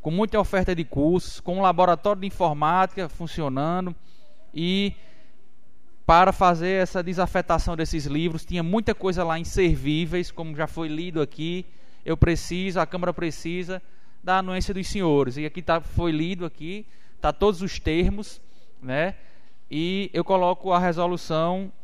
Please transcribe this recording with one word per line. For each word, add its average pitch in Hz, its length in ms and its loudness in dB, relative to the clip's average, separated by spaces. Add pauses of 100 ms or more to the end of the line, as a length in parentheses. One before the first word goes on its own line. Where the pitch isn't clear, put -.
com 156 100 -2
muita 214 260 2
oferta 185 380 2
de 160 80 -2
cursos, 160 560 2
com 180 180 -2
um 196 40 0
laboratório 185 580 4
de 196 80 -4
informática 175 800 2
funcionando, 160 880 -2 (580)
e 185 400 0 (1120)
para 185 280 8
fazer 180 480 4
essa 180 200 0
desafetação 175 760 0
desses 156 280 0
livros, 160 380 0
tinha 175 180 -2
muita 208 320 2
coisa 185 300 0
lá 165 160 0
inservíveis, 165 880 2
como 160 240 -6
já 151 140 -2
foi 165 220 -4
lido 160 320 -4
aqui. 170 440 -4 (400)
Eu 160 120 0
preciso, 175 640 2
a 160 40 4
Câmara 180 280 -2
precisa 175 680 -4 (400)
da 185 180 2
anuência 185 340 -2
dos 185 140 -2
senhores. 143 500 2
E 151 80 -4
aqui 170 160 -6
tá, 165 180 2
foi 170 320 0
lido 170 340 -2
aqui, 175 400 -8 (360)
tá 151 100 2
todos 180 300 2
os - 180 -4
termos, 196 640 0 (400)
né? 147 340 -2 (560)
E 180 420 -2
eu 170 120 0
coloco 180 460 2
a 175 80 6
resolução 175 920 0 (120)